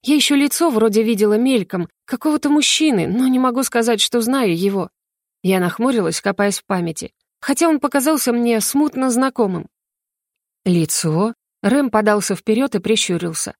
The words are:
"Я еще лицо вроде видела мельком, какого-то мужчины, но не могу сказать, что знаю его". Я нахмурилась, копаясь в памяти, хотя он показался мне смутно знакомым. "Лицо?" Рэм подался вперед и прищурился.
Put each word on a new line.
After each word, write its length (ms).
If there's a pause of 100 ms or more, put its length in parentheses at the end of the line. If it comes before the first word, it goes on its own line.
"Я 120
еще 200
лицо 360
вроде 320
видела 360
мельком, 500 (180)
какого-то 420
мужчины, 580
но 200
не 120
могу 240
сказать, 380
что 200
знаю 360
его". 340 (520)
Я 180
нахмурилась, 600
копаясь 380
в 60
памяти, 480 (280)
хотя 280
он 120
показался 520
мне 280
смутно 500
знакомым. 580 (960)
"Лицо?" 720 (280)
Рэм 280
подался 440
вперед 400
и 40
прищурился. 800